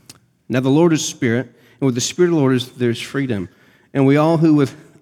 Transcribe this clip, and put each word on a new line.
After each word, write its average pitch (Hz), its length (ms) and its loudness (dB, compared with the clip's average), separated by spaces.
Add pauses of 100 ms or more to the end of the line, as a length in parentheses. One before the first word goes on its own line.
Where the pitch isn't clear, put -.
(480)
"Now 123 120 -2
the 131 100 0
Lord 160 220 4
is 143 120 -2
Spirit, 123 500 -4 (260)
and 139 60 -2
with 123 80 0
the 120 60 -4
Spirit 175 280 -2
of 170 80 0
the 151 40 2
Lord 131 160 2
is, - 160 -6
there's 120 280 -4
freedom. 120 480 -6 (440)
And 135 140 2
we 139 100 4
all 160 220 2
who 156 160 4
with 143 200 0 (280)